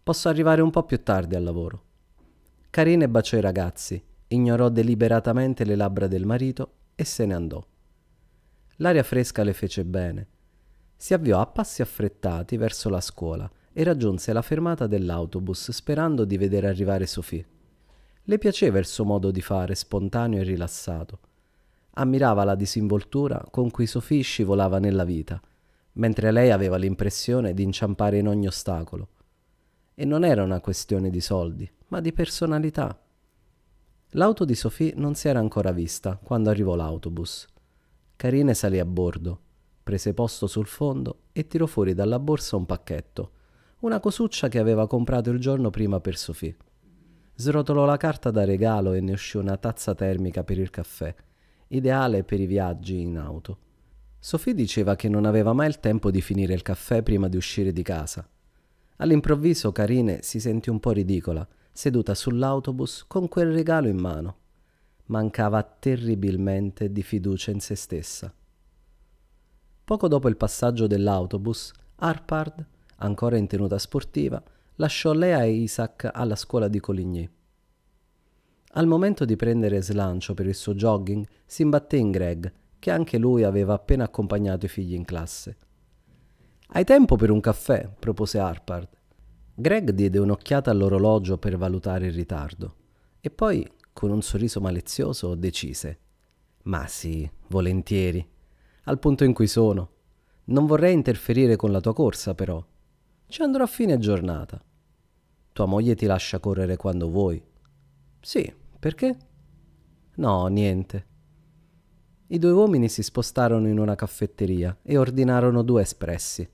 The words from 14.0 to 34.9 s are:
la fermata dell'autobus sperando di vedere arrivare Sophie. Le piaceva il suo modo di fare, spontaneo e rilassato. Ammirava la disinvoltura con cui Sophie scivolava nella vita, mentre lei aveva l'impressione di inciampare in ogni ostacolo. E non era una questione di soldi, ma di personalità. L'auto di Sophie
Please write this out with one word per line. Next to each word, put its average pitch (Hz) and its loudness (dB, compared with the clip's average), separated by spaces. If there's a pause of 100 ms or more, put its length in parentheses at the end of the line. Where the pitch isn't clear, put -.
la 113 0
fermata 156 -2
dell'autobus 92 -4
sperando 147 0
di 98 0
vedere 98 2
arrivare 95 0
Sophie. 82 -8 (800)
Le 208 0
piaceva 185 2
il 90 0
suo - -4
modo 98 0
di 92 -2
fare, 92 -2
spontaneo 107 -2
e 95 0
rilassato. 87 -6 (760)
Ammirava 127 2
la 98 2
disinvoltura 107 -2
con 123 0
cui 120 0
Sophie 131 0
scivolava 98 2
nella 95 2
vita, 87 -4 (520)
mentre 110 2
lei 123 6
aveva 95 2
l'impressione 98 -2
di 98 0
inciampare 101 0
in 104 2
ogni 104 0
ostacolo. 90 -6 (840)
E - -8
non 170 2
era 131 4
una 92 0
questione 95 -2
di 90 -2
soldi, 90 -4 (200)
ma 180 -6
di 165 -4
personalità. 156 -2 (1120)
L'auto 196 2
di 123 0
Sophie - -2